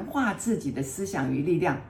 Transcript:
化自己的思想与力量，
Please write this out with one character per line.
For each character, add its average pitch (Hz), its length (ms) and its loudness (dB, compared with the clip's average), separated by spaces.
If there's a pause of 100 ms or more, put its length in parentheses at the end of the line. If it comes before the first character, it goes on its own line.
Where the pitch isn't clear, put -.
化 247 280 2
自 208 240 0
己 139 140 -2
的 123 100 -2
思 190 240 -4
想 135 280 0
与 131 80 2
力 165 180 4
量， 139 200 2 (100)